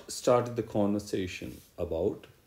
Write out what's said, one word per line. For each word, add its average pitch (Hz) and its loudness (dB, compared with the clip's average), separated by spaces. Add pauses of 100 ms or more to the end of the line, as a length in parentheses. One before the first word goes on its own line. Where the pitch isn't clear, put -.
(100)
started 120 2
the 113 0
conversation 101 -2 (180)
about 85 -2 (200)